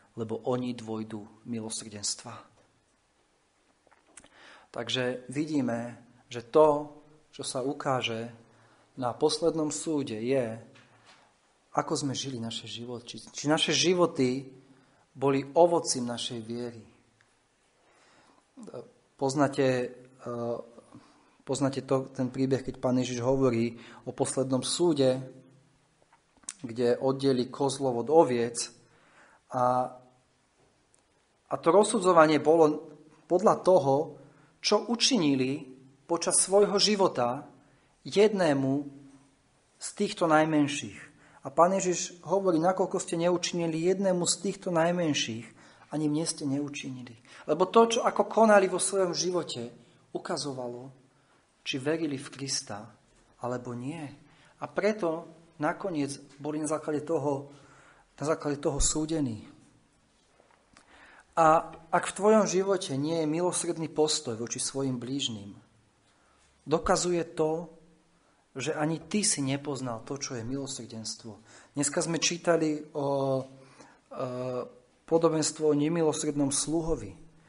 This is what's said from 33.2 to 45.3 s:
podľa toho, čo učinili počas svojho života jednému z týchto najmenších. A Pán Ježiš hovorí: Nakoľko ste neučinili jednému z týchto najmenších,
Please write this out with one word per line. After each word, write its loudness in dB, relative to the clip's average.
podľa 4
toho, 4
čo 0
učinili 0
počas 0
svojho 4
života 2
jednému 4
z -10
týchto -2
najmenších. 2
A -12
Pán 4
Ježiš -4
hovorí: 0
Nakoľko 0
ste -6
neučinili -2
jednému 0
z 0
týchto -4
najmenších, 0